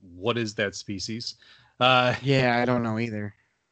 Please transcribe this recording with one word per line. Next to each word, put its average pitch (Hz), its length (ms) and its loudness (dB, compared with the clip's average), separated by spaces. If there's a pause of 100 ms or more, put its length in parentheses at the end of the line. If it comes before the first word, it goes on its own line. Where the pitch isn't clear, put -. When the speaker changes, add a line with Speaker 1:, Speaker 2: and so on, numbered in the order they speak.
(140)
Speaker 1:
what 110 220 -2
is 110 200 -4
that 101 180 -2
species? 110 640 -10 (440)
Uh, 123 420 4
Speaker 2:
Yeah, 127 380 2
I 123 60 2
don't 123 160 2
know 110 160 -2
either. 107 360 -6 (380)